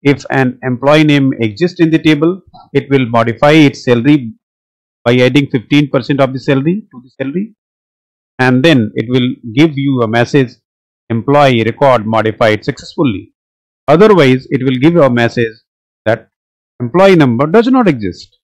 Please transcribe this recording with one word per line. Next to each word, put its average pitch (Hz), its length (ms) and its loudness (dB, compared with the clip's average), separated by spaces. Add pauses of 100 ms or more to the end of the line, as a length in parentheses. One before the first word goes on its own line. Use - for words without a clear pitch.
If 143 260 0
an 131 320 -2
employee 135 420 0
name 143 360 2
exists 117 400 -4
in 165 100 2
the 160 80 0
table, 156 440 0 (320)
it 135 180 -4
will 131 160 0
modify 117 440 0
its 151 320 2
salary 120 500 0 (680)
by 120 120 0
adding 127 340 0
fifteen 143 400 -2
percent 139 320 -2
of 131 120 0
the 135 60 -8
salary 151 520 -2
to 123 120 -20
the 131 60 -20
salary, 160 460 -10 (800)
and 127 260 0
then 131 300 2
it 110 160 -8
will 127 200 -2 (260)
give 156 200 2
you 139 280 -2
a 113 40 -2
message, 117 440 0 (580)
"Employee 127 540 0
record 117 420 0
modified 110 580 -2
successfully." - 720 -6 (540)
Otherwise, 156 640 4
it 135 120 -4
will 131 160 -2
give 156 140 2
you 170 80 2
a 135 80 4
message 117 460 -2 (500)
that 110 240 -4 (500)
employee 180 360 2
number 139 320 0
does 214 200 2
not 262 200 2
exist. 107 560 -6